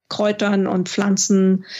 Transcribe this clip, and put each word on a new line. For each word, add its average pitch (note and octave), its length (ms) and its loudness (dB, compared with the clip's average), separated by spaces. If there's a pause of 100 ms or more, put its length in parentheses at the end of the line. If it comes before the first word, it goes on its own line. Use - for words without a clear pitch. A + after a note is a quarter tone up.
Kräutern G#3 600 -2
und F3+ 220 -2
Pflanzen F#3+ 760 2 (140)